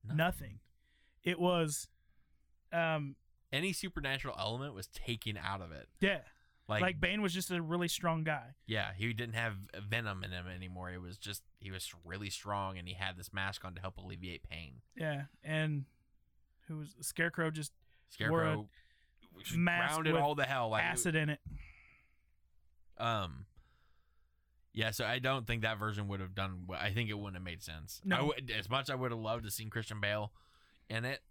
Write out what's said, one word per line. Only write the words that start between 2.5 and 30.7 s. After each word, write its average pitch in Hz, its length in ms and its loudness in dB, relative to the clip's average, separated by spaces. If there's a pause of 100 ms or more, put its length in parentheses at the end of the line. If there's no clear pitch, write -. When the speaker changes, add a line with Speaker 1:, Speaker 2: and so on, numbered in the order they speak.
Speaker 2:
um, 160 440 2 (360)
Speaker 1:
Any 170 220 2
supernatural 139 680 -2
element 120 360 -2
was 95 120 -8
taken 113 500 -4
out 98 240 -4
of 82 100 -10
it. 69 160 -12 (120)
Speaker 2:
Yeah. 196 200 4 (500)
Speaker 1:
Like, 107 120 4
Speaker 2:
Like, 180 200 2
Bane 196 220 4
was 175 100 2
just 185 180 -2
a 175 100 2
really 170 260 2
strong 165 360 0
guy. 139 300 -2 (140)
Speaker 1:
yeah, 104 280 0
he 110 160 0
didn't 117 240 -2
have 113 200 0 (340)
venom 104 340 0
in 98 80 -6
him 90 160 -6
anymore. 90 440 -8
It 90 100 -8
was 90 160 -12
just, 101 240 -8 (180)
he 95 120 -10
was 92 200 -6 (140)
really 98 240 -4
strong, 98 480 -2
and 87 100 -8
he 90 60 -6
had 92 240 -4
this 85 160 -12
mask 98 320 -2
on 90 80 -6
to 92 80 -10
help 95 160 -6
alleviate 92 460 -8
pain. 78 320 -12 (200)
Speaker 2:
Yeah, 147 280 -2 (200)
and 151 420 2 (840)
who 156 100 -6
was, 147 240 -10
Scarecrow 165 480 2
just 156 220 -4 (480)
wore 110 80 2
a - 40 6 (120)
Speaker 1:
Scarecrow 107 240 2 (680)
was 165 220 -2
Speaker 2:
mask 170 380 6
Speaker 1:
grounded 160 180 6
Speaker 2:
with 160 80 6
Speaker 1:
all 147 140 4
the 139 100 4
hell, 123 240 2
like, 110 140 6
Speaker 2:
acid 170 320 2
in 151 140 4
it. 151 100 -2 (1600)
Speaker 1:
Um, 101 460 0 (1300)
yeah, 110 180 2
so 113 140 -2
I 120 140 2
don't 127 280 0
think 113 160 0
that 110 160 2
version 104 300 0
would 98 100 -2
have 95 160 -6
done 92 320 -2
well. 85 120 -4
I 98 140 2
think 113 160 2
it 104 80 -2
wouldn't 101 180 -6
have 92 80 -8
made 87 200 -8
sense. 78 420 -10
Speaker 2:
No. 185 120 6
Speaker 1:
I 131 40 4
would, 131 340 0
as 101 140 -2
much 131 220 0
I 131 40 0
would 127 160 0
have 117 80 -2
loved 113 260 0
to 101 60 -4
seen 110 200 -4
Christian 110 280 -4
Bale 104 320 2 (580)